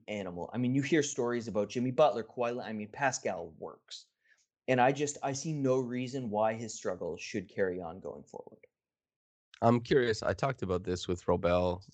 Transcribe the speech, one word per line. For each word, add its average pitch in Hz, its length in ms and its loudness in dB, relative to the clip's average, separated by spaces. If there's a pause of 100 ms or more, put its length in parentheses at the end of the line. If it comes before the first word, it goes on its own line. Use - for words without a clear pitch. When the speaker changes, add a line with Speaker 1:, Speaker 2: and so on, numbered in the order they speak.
Speaker 1:
animal. 90 460 -6
I 113 60 -4
mean, 123 160 2
you 139 80 2
hear 147 200 4
stories 120 460 -2
about 101 220 0
Jimmy 127 200 -2
Butler, 123 320 4
Kawhi 120 320 -4
Le-, 123 80 -8
I 110 120 -8
mean, 107 180 -8
Pascal 92 640 -4
works. - 460 -14 (600)
And 127 160 4
I 135 100 6
just, 143 300 -2
I 139 100 -2
see 151 220 -4
no 131 240 2
reason 123 500 -4
why 107 240 2
his 113 220 -6
struggles 87 480 -4
should 98 260 -6
carry 92 320 -2
on 87 200 -10
going 73 240 -12
forward. - 340 -16 (1040)
Speaker 2:
I'm 117 180 8
curious, 120 420 2
I 95 120 0
talked 135 260 -2
about 92 240 -2
this - 240 -4
with 90 160 -2
Robel 90 560 2 (140)